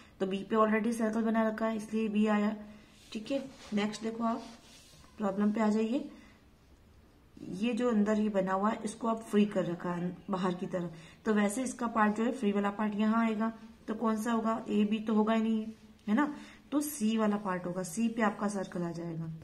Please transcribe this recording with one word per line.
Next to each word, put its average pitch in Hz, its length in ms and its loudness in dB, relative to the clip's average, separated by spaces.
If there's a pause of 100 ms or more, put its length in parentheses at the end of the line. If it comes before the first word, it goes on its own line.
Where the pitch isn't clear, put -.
(200)
तो 190 60 0
बी 190 180 -2
पे 220 120 0
already 220 380 4
सर्कल 226 280 0
बना 220 260 2
रखा 220 180 -2
है, 226 100 -2
इसलिए 220 320 -2
बी 214 200 2
आया, 214 260 2 (580)
ठीक 220 180 -8
है। 277 80 0 (360)
नेक्स्ट 214 280 -2
देखो 226 220 -4
आप 226 180 -2 (760)
प्रॉब्लम 208 340 2
पे 220 80 0
आ 214 80 4
जाइए, 220 400 2 (1300)
ये 214 360 -4
जो 240 180 0
अंदर 214 300 4
ये 214 100 0
बना 190 220 0
हुआ 202 180 2
है 226 140 -4
इसको 226 240 -6
आप 220 140 -2
फ्री 208 240 4
कर 185 180 0
रखा 175 280 -4
है 180 240 -4 (140)
बाहर 190 240 0
की 196 120 -6
तरफ, 175 260 -4 (320)
तो 220 100 4
वैसे 208 280 2
इसका 240 260 -4
पार्ट 214 280 2
जो 226 80 0
है 254 80 2
फ्री 202 200 0
वाला 202 200 2
पार्ट 208 240 -2
यहाँ 220 280 4
आएगा, 226 280 0 (360)
तो 220 60 -4
कौन 220 280 0
सा 233 100 -2
होगा, 226 360 0
ए 208 160 4
बी 214 160 0
तो 220 140 0
होगा 214 200 4
ही 220 80 2
नहीं, 220 240 0 (420)
है 208 60 2
ना, 294 200 2 (380)
तो 302 100 2
सी 220 360 0
वाला 214 200 4
पार्ट 180 280 -4
होगा, 180 180 -4
सी 226 240 -2
पे 226 140 -2
आपका 208 280 2
सर्कल 185 320 -4
आ 170 100 -2
जाएगा, 165 380 -8 (140)